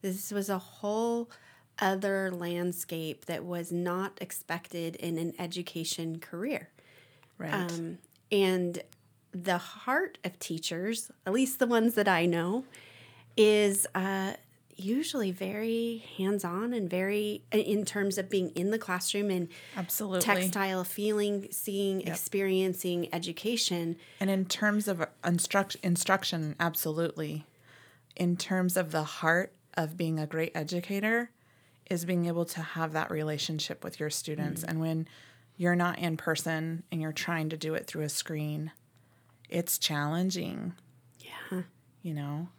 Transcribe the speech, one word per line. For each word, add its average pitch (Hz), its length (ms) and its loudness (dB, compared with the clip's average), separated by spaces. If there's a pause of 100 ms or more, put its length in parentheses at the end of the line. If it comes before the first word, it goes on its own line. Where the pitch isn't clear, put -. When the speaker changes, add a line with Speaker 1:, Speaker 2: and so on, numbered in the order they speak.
Speaker 1:
This 196 300 -4
was 202 160 0
a 196 100 2
whole 233 720 -2 (480)
other 196 520 2
landscape 175 960 -4
that 170 180 -4
was 175 260 -4
not 175 500 -2
expected 170 760 -6
in 165 220 -2
an 165 200 -2
education 170 840 -4
career. 196 500 -6 (640)
Speaker 2:
Right. 160 160 -4
Speaker 1:
Um, 170 460 -4 (340)
and 185 500 4 (500)
the 180 260 0
heart 262 680 -2
of 180 140 -6
teachers, 175 720 -4 (160)
at 196 80 0
least 262 240 2
the 262 80 4
ones 233 280 6
that 202 140 4
I 170 160 6
know, 175 400 2 (720)
is, 208 580 6
uh, 190 400 0 (420)
usually 226 540 0
very 220 720 -2 (140)
hands-on 196 560 0
and 208 160 0
very, 202 540 0 (100)
in 208 320 4
terms 196 320 0
of 190 140 -2
being 185 200 2
in 180 200 0
the 220 80 0
classroom 202 520 -2
and 175 180 0 (280)
Speaker 2:
Absolutely. 185 460 -2
Speaker 1:
textile, 190 640 2
feeling, 208 680 0
seeing, 196 500 0
Speaker 2:
Yep. - 80 -4
Speaker 1:
experiencing 185 1040 0
education. 175 840 -2 (240)
Speaker 2:
And 196 100 2
in 190 160 2
terms 208 420 2
of 170 160 0 (180)
instruct-, 190 600 2
instruction, 175 760 0
absolutely. 160 880 0 (720)
In 175 220 4
terms 180 400 2
of 165 120 0
the 156 140 0
heart 165 480 2 (220)
of 165 240 0
being 160 200 2
a 151 80 0
great 160 280 -2
educator 196 760 0 (600)
is 170 160 0
being 175 180 4
able 170 220 2
to 170 160 -8
have 160 320 -4
that 156 160 0
relationship 151 720 -2
with - 160 -8
your 151 100 -2
students. 156 520 -4
Speaker 1:
Mm-hmm. 165 80 -6
Speaker 2:
And 160 100 0
when 160 280 0 (500)
you're 175 180 4
not 175 220 2
in 165 180 0
person 165 760 -2
and 165 120 -2
you're 156 100 -2
trying 156 380 0
to 160 80 -6
do 156 160 -2
it - 120 -4
through 156 180 -4
a 151 40 -2
screen, 151 640 -4 (800)
it's - 260 0
challenging. 170 960 0 (460)
Speaker 1:
Yeah. - 440 -8 (400)
Speaker 2:
You 165 120 -4
know? 147 340 -4 (100)